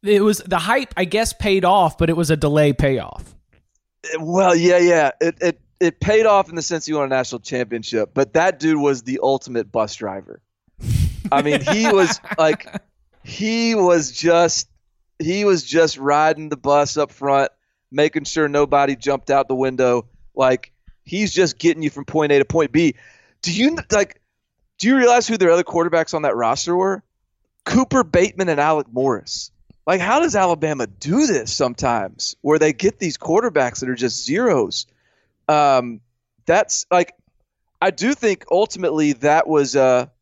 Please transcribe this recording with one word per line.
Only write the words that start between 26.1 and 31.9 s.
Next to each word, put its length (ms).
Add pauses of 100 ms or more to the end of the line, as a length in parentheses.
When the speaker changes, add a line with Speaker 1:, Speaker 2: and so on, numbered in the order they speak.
Speaker 2:
on 80
that 140
roster 400
were? 260 (640)
Cooper 400
Bateman 460
and 100
Alec 320
Morris. 580 (380)
Like, 140
how 180
does 160
Alabama 520
do 380
this 260
sometimes 880